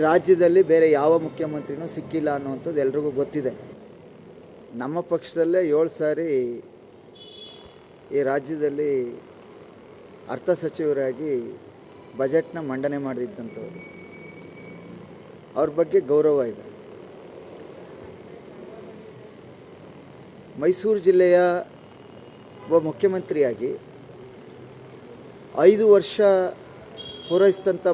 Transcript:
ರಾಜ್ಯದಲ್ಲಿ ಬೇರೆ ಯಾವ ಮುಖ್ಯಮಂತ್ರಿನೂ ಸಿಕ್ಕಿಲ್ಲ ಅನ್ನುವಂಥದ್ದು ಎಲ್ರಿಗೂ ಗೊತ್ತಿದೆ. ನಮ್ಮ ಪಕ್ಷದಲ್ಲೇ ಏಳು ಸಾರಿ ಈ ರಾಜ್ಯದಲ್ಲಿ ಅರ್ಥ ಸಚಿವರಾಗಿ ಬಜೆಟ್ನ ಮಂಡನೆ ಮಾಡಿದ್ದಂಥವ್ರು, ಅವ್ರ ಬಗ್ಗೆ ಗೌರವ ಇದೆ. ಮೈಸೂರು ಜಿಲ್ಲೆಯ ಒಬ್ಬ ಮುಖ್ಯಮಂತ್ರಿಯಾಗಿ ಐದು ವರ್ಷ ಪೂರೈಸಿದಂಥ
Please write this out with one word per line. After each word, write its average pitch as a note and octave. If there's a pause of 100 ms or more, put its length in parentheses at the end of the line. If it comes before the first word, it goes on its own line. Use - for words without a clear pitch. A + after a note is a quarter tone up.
ರಾಜ್ಯದಲ್ಲಿ F3 (100)
ಬೇರೆ D#3+ (120)
ಯಾವ D3+ (140)
ಮುಖ್ಯಮಂತ್ರಿನೂ D3+ (100)
ಸಿಕ್ಕಿಲ್ಲ D3+
ಅನ್ನುವಂಥದ್ದು C#3
ಎಲ್ರಿಗೂ C#3+ (100)
ಗೊತ್ತಿದೆ. C3+ (1300)
ನಮ್ಮ D3 (160)
ಪಕ್ಷದಲ್ಲೇ E3 (180)
ಏಳು D#3+
ಸಾರಿ D#3 (1900)
ಈ C#3+
ರಾಜ್ಯದಲ್ಲಿ C#3+ (1400)
ಅರ್ಥ - (120)
ಸಚಿವರಾಗಿ D3 (880)
ಬಜೆಟ್ನ D#3 (120)
ಮಂಡನೆ C#3
ಮಾಡಿದ್ದಂಥವ್ರು, A2+ (1800)
ಅವ್ರ D3+ (120)
ಬಗ್ಗೆ - (140)
ಗೌರವ D3 (100)
ಇದೆ. - (4000)
ಮೈಸೂರು G3
ಜಿಲ್ಲೆಯ F3+ (1300)
ಒಬ್ಬ D#3+ (120)
ಮುಖ್ಯಮಂತ್ರಿಯಾಗಿ D3+ (2000)
ಐದು G#3+ (100)
ವರ್ಷ F#3+ (1040)
ಪೂರೈಸಿದಂಥ F#3